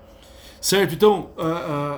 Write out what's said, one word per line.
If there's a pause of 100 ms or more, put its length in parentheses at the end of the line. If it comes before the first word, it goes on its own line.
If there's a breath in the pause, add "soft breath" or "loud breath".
(580 loud breath)
Certo?
Então,
ah, (560)